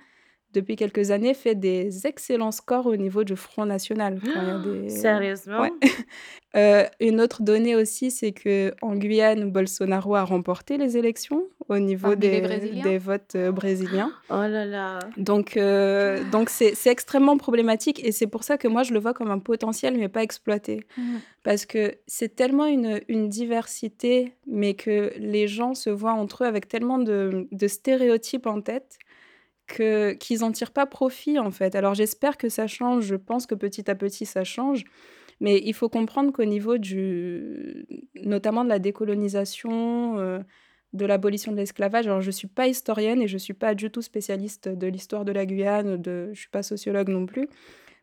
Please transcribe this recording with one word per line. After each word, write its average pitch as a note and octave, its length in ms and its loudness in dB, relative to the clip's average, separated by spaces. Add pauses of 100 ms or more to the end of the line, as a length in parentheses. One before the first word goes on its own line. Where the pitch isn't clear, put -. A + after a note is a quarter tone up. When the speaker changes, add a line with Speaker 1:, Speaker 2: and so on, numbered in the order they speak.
(540)
Speaker 1:
depuis G3+ 240 -2
quelques G3+ 340 0
années, A3+ 220 2
fait A#3+ 220 0
des F#3+ 520 0
excellents A3+ 460 -2
scores B3 320 -2
au A3+ 100 4
niveau G3 300 0
du G3 100 -2
Front - 300 -6
National. G3 580 -2
Quand D4+ 180 -2
il F#4 60 0
y F4 40 0
a G3 80 -2
Speaker 2:
<gasps> G3 240 -4
Speaker 1:
des G3+ 60 -6
Speaker 2:
Sérieusement ? G#3 720 0
Speaker 1:
Ouais. E4+ 100 2 (100)
<laughs> C4+ 60 6 (680)
Euh, G#3 300 8 (140)
une A3 220 4
autre A#3+ 220 0
donnée A3 320 4
aussi, A3+ 340 0
c'est A3 220 -2
que G3 500 0
en G#3+ 140 -2
Guyane, G#3+ 560 4
Bolsonaro F#3+ 640 0
a G3 80 4
remporté F3+ 540 -2
les B3+ 200 0
élections A#3 460 0 (260)
au G3+ 80 2
niveau G3 300 0
Speaker 3:
Parmi G3+ 140 4
les G3+ 100 6
Speaker 1:
des, F#3+ 100 4
Speaker 3:
Brésiliens ? G#3 420 -2
Speaker 1:
des F#3+ 140 2
votes, G3 380 -4
euh, F#3 160 2
brésiliens. F#3+ 680 -2
Speaker 2:
<gasps> - 120 -20
Oh - 20 0 (140)
là G#3+ 180 -2
là. G3 320 -6 (200)
Speaker 1:
Donc, G3+ 400 0
euh, G3 760 4
donc A3+ 180 4
c'est, G#3+ 240 4
c'est - 160 2
extrêmement C#4 480 4
problématique A#3 680 0
et A3+ 80 2
c'est A3 160 0
pour A3 160 -8
ça D4 140 2
que B3 100 -2
moi, A3+ 140 2
je B3 120 0
le G#3+ 60 2
vois A#3 140 0
comme A3+ 160 -4
un G3 100 0
potentiel, A3+ 600 -2
mais G3+ 100 0
pas A3 140 -2
exploité. G#3+ 600 -4 (140)
Speaker 3:
Mhm. A#3+ 220 -4 (240)
Speaker 1:
Parce G3+ 240 0
que G#3+ 280 -2 (120)
c'est - 280 -6
tellement C4+ 300 2
une, A#3 420 0
une A3 220 0
diversité, A#3 1040 -2 (140)
mais G3+ 260 0
que G#3 440 0
les G#3 300 0
gens A#3+ 280 -2
se A3 160 -2
voient G#3+ 220 0
entre G#3+ 300 -2
eux B3 40 2
avec G#3 200 -2
tellement A#3+ 300 -2
de, G3 540 0
de G3+ 160 0
stéréotypes B3 800 2
en G#3 140 -2
tête A#3 360 -8 (680)
que, G#3+ 460 2
qu'ils A3+ 300 -2
en A3+ 100 2
tirent - 180 -6
pas C#4 160 2
profit, C#4 500 -2
en G#3+ 140 0
fait. F#3+ 240 -2
Alors, G3 180 2
j'espère G#3+ 440 0
que A#3 120 -2
ça A3 180 -2
change. B3 360 0
Je G3 120 -2
pense A3+ 300 -4
que - 80 -4
petit G3+ 380 -4
à G3 40 0
petit, G3+ 300 -4
ça F#3+ 180 -4
change. B3+ 420 -2 (540)
Mais G3+ 240 4
il A3 120 -2
faut A#3 120 0
comprendre B3 460 0
qu'au A#3 120 0
niveau G#3+ 340 0
du, F#3+ 1080 -6 (300)
notamment G#3 480 0
de A#3+ 60 0
la G#3 100 2
décolonisation, G#3 1400 -2
euh, F#3 220 -4 (540)
de G3 120 -2
l'abolition G3+ 460 0
de G#3 60 -2
l'esclavage, G#3 500 -2
alors F#3+ 140 2
je F#3+ 100 -2
suis F#3+ 160 -10
pas B3+ 180 -2
historienne A#3 560 0
et G#3+ 60 0
je F#3+ 100 -4
suis F#3+ 160 -10
pas G#3+ 220 0
du G#3+ 160 -6
tout A#3 100 -6
spécialiste G3+ 640 -8
de F#3 200 -4
l'histoire F#3+ 380 -6
de G3+ 60 -2
la G3 140 0
Guyane, G3 560 0
de, F3+ 320 -6
je G3 60 -16
suis - 100 -20
pas G3+ 140 -4
sociologue G3+ 460 -2
non F#3 180 0
plus. C4+ 200 -4 (560)